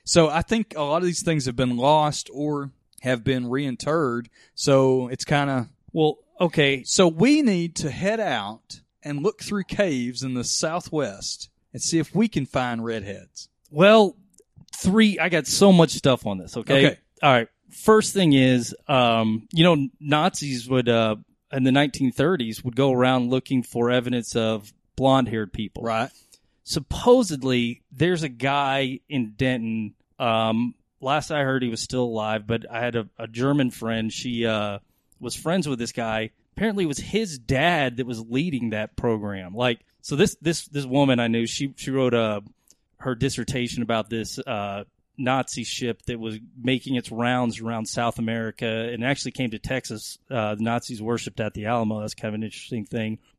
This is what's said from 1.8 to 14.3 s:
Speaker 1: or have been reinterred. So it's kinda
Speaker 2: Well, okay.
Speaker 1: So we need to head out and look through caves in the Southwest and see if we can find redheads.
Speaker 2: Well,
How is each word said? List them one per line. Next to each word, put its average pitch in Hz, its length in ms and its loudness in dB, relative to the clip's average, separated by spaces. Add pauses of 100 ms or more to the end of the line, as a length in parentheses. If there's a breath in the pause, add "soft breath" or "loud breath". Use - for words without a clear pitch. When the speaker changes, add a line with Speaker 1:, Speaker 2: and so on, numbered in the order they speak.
Speaker 1:
or 143 400 -6 (280)
have 127 240 -2
been 127 220 0
reinterred. 131 800 -2 (280 soft breath)
So 131 540 4
it's 127 160 -8
kinda 139 460 0 (220)
Speaker 2:
Well, 156 260 0 (200)
okay. 139 460 2
Speaker 1:
So 185 240 4
we 226 320 4
need 175 360 0
to 156 140 -4
head 196 300 -2
out 113 600 -6 (220)
and 147 200 -6
look - 180 -2
through 202 240 -6
caves 131 580 -2
in 131 120 -6
the 123 100 -4
Southwest 156 1040 -6 (240)
and 131 80 -10
see - 180 0
if - 160 -2
we 220 140 2
can 139 160 -2
find 120 400 -4
redheads. 104 640 -8 (220)
Speaker 2:
Well, 202 460 6 (580)